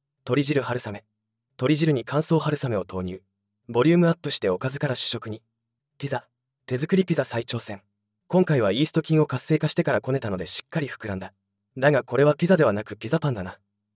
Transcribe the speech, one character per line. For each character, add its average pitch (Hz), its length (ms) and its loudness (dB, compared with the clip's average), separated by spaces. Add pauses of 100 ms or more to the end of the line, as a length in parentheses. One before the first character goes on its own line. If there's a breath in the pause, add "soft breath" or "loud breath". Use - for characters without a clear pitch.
(260)
鶏 131 180 2
汁 139 180 0
春 120 240 -4
雨。 104 180 -10 (500)
鶏 139 220 0
汁 156 160 2
に 123 140 0
乾 143 160 -2
燥 160 180 2
春 147 240 -2
雨 117 140 -2
を 90 80 -4
投 92 160 -8
入。 92 200 -8 (460)
ボ 117 160 2
リ 156 80 6
ュ 170 40 6
ー - 20 6
ム 175 100 6
ア 165 40 4
ッ 165 60 -4
プ 143 140 -8
し - 80 -2
て 101 100 0
お 95 100 0
か 131 100 -4
ず 139 100 -6
か - 80 0
ら 127 80 -4
主 - 100 -4
食 113 240 -6
に。 110 120 -10 (560)
ピ 143 100 -8
ザ。 131 200 -6 (380)
手 127 120 -4
作 156 180 -2
り 185 80 4
ピ 170 100 -4
ザ 147 100 2
再 120 200 -4
挑 117 160 -6
戦。 101 220 -10 (460)
今 185 180 2
回 143 160 2
は 98 100 4
イ 117 100 0
ー 156 40 4
ス - 60 0
ト 160 100 0
菌 156 200 2
を 147 40 2
活 - 200 -4
性 156 140 2
化 151 100 0
し - 60 -4
て 170 80 0
か 147 80 0
ら 113 100 2
こ 127 100 -4
ね 135 80 0
た 113 100 -6
の 95 80 -2
で 85 80 -6
し - 200 -4
っ - 40 -20
か 165 100 -6
り 143 80 -4
膨 - 200 -12
ら 98 80 -4
ん 95 40 -6
だ。 95 140 -12 (440)
だ 135 140 4
が 127 120 2
こ 123 140 -4
れ 139 60 6
は 147 120 4
ピ 175 120 0
ザ - 100 6
で 151 60 4
は 110 100 4
な 104 100 -4
く 107 120 -14
ピ 110 140 -10
ザ 160 100 0
パ 147 100 -2
ン 127 40 -2
だ 98 100 -6
な。 90 140 -12 (380)